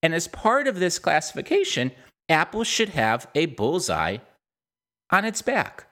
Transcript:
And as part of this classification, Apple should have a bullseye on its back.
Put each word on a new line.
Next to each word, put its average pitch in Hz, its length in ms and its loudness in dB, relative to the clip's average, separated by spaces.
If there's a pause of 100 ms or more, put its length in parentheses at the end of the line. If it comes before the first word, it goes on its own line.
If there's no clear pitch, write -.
And 165 140 2
as 165 140 -2
part 269 400 0
of 202 100 -4
this 175 220 0
classification, 160 880 0 (380)
Apple 165 340 2
should 220 280 -2
have 117 440 0
a 156 120 2
bullseye 104 720 -2 (920)
on 190 140 2
its 220 180 -6
back. - 500 -2